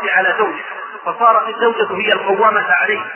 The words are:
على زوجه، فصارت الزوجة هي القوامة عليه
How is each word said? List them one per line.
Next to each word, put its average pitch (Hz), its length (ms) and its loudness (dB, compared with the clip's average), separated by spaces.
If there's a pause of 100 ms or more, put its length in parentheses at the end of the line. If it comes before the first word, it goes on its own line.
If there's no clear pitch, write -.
(100)
على 190 280 2
زوجه، 180 260 -2 (400)
فصارت 220 500 2
الزوجة 220 420 0
هي 208 160 -2
القوامة 202 600 2
عليه 202 280 2 (160)